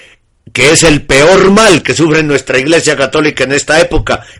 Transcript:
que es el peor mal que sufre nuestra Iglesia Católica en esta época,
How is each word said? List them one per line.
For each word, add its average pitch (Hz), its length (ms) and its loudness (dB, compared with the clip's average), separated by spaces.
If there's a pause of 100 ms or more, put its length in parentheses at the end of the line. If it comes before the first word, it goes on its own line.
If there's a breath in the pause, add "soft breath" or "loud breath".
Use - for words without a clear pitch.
(520 loud breath)
que 135 200 0
es 165 100 0
el 151 220 2
peor 185 480 2
mal 202 320 2
que 131 100 -4
sufre 160 300 0
nuestra 139 340 -2
Iglesia 151 380 -2
Católica 147 480 -2
en 131 80 -4
esta 147 280 -2
época, 156 460 -4 (140 loud breath)